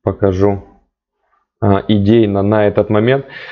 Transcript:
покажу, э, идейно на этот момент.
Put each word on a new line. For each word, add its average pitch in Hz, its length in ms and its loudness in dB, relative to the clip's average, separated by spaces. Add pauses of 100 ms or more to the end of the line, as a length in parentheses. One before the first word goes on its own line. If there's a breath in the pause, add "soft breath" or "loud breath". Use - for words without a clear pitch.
покажу, 98 600 -2 (960)
э, 110 60 0 (200)
идейно 104 540 2
на 104 260 2
этот 101 220 -2
момент. 120 360 0 (260 loud breath)